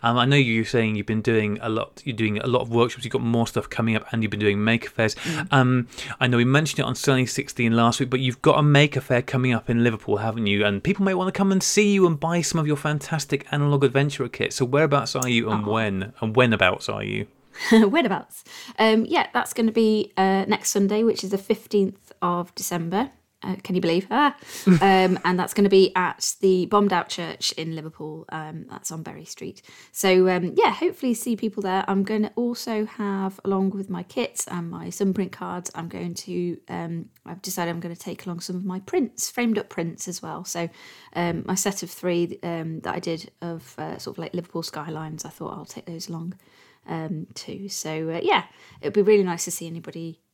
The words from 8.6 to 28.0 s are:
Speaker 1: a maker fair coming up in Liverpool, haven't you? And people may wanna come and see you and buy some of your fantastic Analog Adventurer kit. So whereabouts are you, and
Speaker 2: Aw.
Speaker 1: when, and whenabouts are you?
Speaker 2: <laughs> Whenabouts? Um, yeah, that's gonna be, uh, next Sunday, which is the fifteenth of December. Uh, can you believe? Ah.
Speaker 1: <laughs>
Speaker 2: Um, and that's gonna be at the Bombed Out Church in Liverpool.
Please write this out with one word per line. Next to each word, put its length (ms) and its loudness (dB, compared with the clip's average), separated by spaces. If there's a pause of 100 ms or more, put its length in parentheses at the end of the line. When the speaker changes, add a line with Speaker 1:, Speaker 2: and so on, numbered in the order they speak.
Speaker 1:
a 20 6
maker 380 6
fair 220 2
coming 300 0
up 160 0
in 140 4
Liverpool, 360 2
haven't 280 -2
you? 180 4
And 200 0
people 200 2
may 100 2
wanna 180 0
come 180 2
and 100 4
see 320 4
you 140 6
and 120 2
buy 240 0
some 180 -2
of 80 0
your 80 2
fantastic 760 -4
Analog 320 2
Adventurer 460 2
kit. 240 -4
So 120 0
whereabouts 520 0
are 120 0
you, 220 2
and 160 0
Speaker 2:
Aw. 20 -2
Speaker 1:
when, 520 0
and 160 -2
whenabouts 520 4
are 140 -6
you? 240 -6 (220)
Speaker 2:
<laughs> 240 -6
Whenabouts? 720 4 (340)
Um, 260 4
yeah, 300 0
that's 180 -2
gonna 200 0
be, 440 2
uh, 300 2
next 240 -2
Sunday, 320 2
which 220 0
is 60 -6
the 80 -2
fifteenth 720 -2 (100)
of 320 -2
December. 560 -4 (360)
Uh, 160 -6
can 120 -6
you 80 0
believe? 280 0
Ah. 240 2 (320)
Speaker 1:
<laughs> 0 - (140)
Speaker 2:
Um, 460 6
and 120 2
that's 140 -4
gonna 160 4
be 260 8
at 460 -2
the 240 4
Bombed 300 2
Out 160 -2
Church 420 -6
in 240 -8
Liverpool. 540 -12